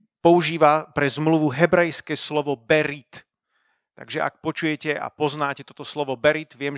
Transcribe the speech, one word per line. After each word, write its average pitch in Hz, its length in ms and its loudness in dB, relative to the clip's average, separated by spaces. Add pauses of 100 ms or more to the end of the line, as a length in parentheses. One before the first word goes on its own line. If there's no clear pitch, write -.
(220)
používa 156 720 4
pre 143 160 0
zmluvu 156 420 0
hebrejské 165 640 0
slovo 147 400 -4
berit. 143 720 -2 (680)
Takže 131 300 -8
ak 147 180 -6
počujete 156 560 -4
a - 140 -8
poznáte 143 560 -4
toto - 180 -18
slovo 135 320 -6
berit, 151 380 0
viem, 139 240 -6